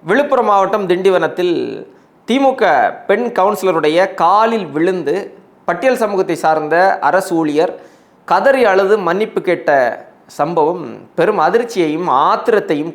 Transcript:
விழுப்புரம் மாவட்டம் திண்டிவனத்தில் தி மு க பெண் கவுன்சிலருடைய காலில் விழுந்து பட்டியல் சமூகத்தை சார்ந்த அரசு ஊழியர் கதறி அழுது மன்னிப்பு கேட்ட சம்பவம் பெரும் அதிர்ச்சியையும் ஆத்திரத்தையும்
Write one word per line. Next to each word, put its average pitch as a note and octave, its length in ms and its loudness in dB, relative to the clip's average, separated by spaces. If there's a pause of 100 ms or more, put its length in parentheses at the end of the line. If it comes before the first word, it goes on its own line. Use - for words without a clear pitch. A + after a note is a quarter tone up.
விழுப்புரம் B3 420 0
மாவட்டம் G3 440 0
திண்டிவனத்தில் F3+ 640 0 (720)
தி A#3+ 140 0
மு C4+ 160 2
க A3 100 -2 (420)
பெண் A3+ 200 0
கவுன்சிலருடைய F#3+ 880 0
காலில் G#3 520 2
விழுந்து D#3 480 -2 (500)
பட்டியல் A3+ 320 0
சமூகத்தை F#3+ 400 -2
சார்ந்த D#3+ 640 0
அரசு F3 360 0
ஊழியர் D#3+ 380 0 (560)
கதறி B3+ 360 2
அழுது G3 340 2
மன்னிப்பு G3 420 -2
கேட்ட D#3+ 300 -2 (560)
சம்பவம் E3 580 -2 (300)
பெரும் F#3+ 240 0
அதிர்ச்சியையும் F3 720 0
ஆத்திரத்தையும் D#3+ 880 0